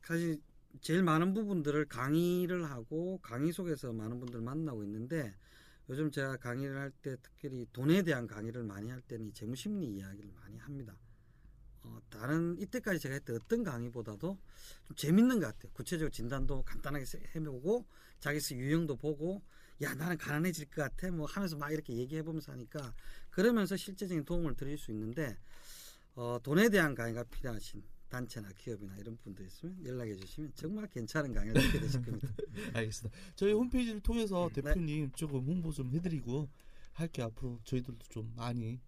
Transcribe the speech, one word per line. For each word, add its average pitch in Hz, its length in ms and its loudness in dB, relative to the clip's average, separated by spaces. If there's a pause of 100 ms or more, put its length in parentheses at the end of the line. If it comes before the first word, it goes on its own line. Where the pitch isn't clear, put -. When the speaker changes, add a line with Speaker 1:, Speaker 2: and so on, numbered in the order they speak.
Speaker 1:
사실 165 400 0 (380)
제일 180 240 4
많은 170 300 6
부분들을 160 540 2
강의를 170 840 4
하고 160 500 -4
강의 139 300 0
속에서 156 400 -2
많은 113 300 -4
분들을 120 200 -6
만나고 127 440 -4
있는데, 113 480 -4 (560)
요즘 147 200 0
제가 135 280 -2
강의를 135 400 -4
할 139 140 -4 (100)
때 135 200 -4
특별히 127 520 -8
돈에 156 300 6
대한 135 220 2
강의를 110 380 -6
많이 104 260 -6
할 127 120 -8
때는 113 260 -8
이 98 60 -10
재무심리 147 520 -2 (120)
이야기를 98 360 -10
많이 104 260 -16
합니다. 135 380 -10 (840)
어, 113 180 -14 (100)
다른 165 480 0
이때까지 196 420 0
제가 135 160 -2
했던 131 200 -2
어떤 226 300 2
강의보다도 120 760 -4 (460)
좀 - 100 -12
재밌는 214 460 8
것 135 60 2
같아요. - 260 -8
구체적으로 156 360 -2
진단도 131 540 2
간단하게 139 400 0
세-, - 160 -6 (160)
해보고 156 500 0 (360)
자기 147 180 0
스-, 147 140 -2
유형도 143 420 2
보고 156 480 -2 (380)
"야, 143 140 -2
나는 160 220 0
가난해질 151 520 0
것 151 140 0
같아." 175 280 -2
뭐 160 140 0
하면서 180 320 0
막 147 160 -2
이렇게 156 240 -2
얘기해보면서 151 560 -2
하니까 123 400 -8 (380)
그러면서 196 440 6
실제적인 185 480 -2
도움을 165 320 2
드릴 143 220 -2
수 - 140 -6
있는데, 110 460 -2 (760)
어, 120 260 -2
돈에 185 280 8
대한 160 260 6
강의가 117 300 -2
필요하신 - 580 -4 (240)
단체나 123 480 -6
기업이나 98 420 -8
이런 113 200 -10
분들 98 300 -12
있으면 180 360 -10
연락해 120 320 -4
주시면 123 400 -8
정말 208 320 -4
괜찮은 127 460 -2
강의를 110 300 6
듣게 135 180 4
되실 127 220 2
겁니다. 113 340 -2
Speaker 2:
<laughs> 110 400 -4
알겠습니다. 107 420 -4 (160)
저희 196 180 4
홈페이지를 240 480 4
통해서 196 520 4
Speaker 1:
네. 139 80 0
Speaker 2:
대표님 151 520 4
조금 139 320 0
홍보 165 280 0
좀 127 180 -2
해드리고 147 560 0 (460)
할게요. 156 320 -2
앞으로 117 400 -4
저희들도 127 440 -2
좀 110 260 -6
많이 120 520 -2